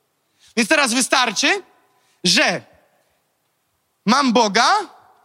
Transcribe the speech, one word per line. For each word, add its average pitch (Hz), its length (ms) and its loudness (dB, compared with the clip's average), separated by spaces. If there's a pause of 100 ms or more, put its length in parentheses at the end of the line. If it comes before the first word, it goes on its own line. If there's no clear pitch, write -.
(580)
Więc 226 120 0
teraz 285 240 0
wystarczy, 269 720 -2 (600)
że 180 380 0 (1400)
mam 254 280 2
Boga, 233 400 2 (520)